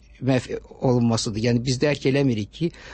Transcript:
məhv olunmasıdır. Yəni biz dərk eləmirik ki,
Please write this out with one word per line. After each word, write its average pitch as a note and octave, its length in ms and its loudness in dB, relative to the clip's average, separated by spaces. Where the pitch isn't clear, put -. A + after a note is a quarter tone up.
məhv B2+ 420 -2
olunmasıdır. A#2 640 2
Yəni A#2+ 240 2
biz B2+ 140 -2
dərk C#3+ 280 0
eləmirik C3 440 0
ki, E3+ 200 -4